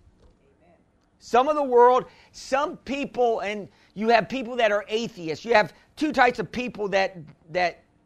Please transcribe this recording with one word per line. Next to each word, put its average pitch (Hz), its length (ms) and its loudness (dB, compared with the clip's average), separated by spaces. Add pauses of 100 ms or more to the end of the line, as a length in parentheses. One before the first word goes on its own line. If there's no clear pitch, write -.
(1200)
Some 254 280 2
of 302 80 0
the 294 80 0
world, 247 420 4 (260)
some 277 460 -4
people, 247 640 -2
and 202 260 -8 (260)
you 220 160 -4
have 226 180 4
people 247 280 -8
that 226 160 2
are 208 160 -2
atheists. 180 580 -8
You 233 80 0
have 208 200 4 (220)
two 302 160 -4
types 247 280 2
of 180 120 -8
people 214 380 -8
that, 190 280 -2 (340)
that 175 320 -4 (220)